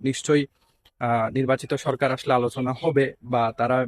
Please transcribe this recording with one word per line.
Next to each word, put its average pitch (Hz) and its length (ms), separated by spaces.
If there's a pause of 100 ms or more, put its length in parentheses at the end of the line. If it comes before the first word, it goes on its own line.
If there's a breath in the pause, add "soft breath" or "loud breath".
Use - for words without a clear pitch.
নিশ্চয়ই, 143 440 (540)
আহ, 117 300
নির্বাচিত 131 440
সরকার 131 380
আসলে 131 220
আলোচনা 127 480
হবে 139 320 (100)
বা 117 340
তারা 127 300